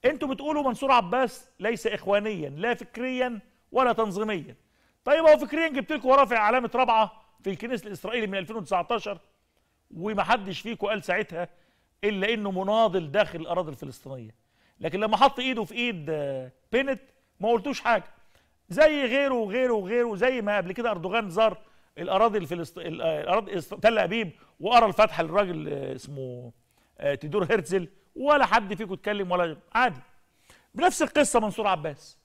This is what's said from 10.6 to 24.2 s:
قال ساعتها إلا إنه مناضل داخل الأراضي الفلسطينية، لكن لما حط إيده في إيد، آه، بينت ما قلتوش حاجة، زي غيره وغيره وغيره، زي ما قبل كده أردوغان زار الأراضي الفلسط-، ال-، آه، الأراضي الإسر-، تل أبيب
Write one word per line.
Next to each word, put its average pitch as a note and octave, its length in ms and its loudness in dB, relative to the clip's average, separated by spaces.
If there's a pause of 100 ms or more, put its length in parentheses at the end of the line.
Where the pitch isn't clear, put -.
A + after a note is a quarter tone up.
قال G#3 160 -4
ساعتها F3 460 -4 (540)
إلا G#3 300 0
إنه G#3 180 -4
مناضل F#3+ 600 2
داخل F3 280 0
الأراضي E3+ 320 -4
الفلسطينية، C3 640 -16 (440)
لكن E3+ 200 -6
لما G#3+ 180 0
حط C4 220 4
إيده B3 240 -2
في G#3 100 -10
إيد، A#3 360 -4
آه، C#3 420 -6 (200)
بينت C4+ 300 0 (380)
ما G#3 100 -2
قلتوش A#3+ 320 0
حاجة، A3 220 2 (680)
زي C#4+ 360 4
غيره C4+ 280 2
وغيره A#3+ 400 0
وغيره، A3 420 -2
زي B3 260 0
ما G#3 160 0
قبل F#3 140 -2
كده A#3 200 -2
أردوغان F#3+ 380 -4
زار G3 280 2 (400)
الأراضي F#3+ 400 2
الفلسط-، E3+ 400 -6
ال-، E3 240 -8
آه، D#3 200 -2
الأراضي G3 320 -2
الإسر-، - 260 -8
تل A3+ 180 6
أبيب F#3+ 340 0 (280)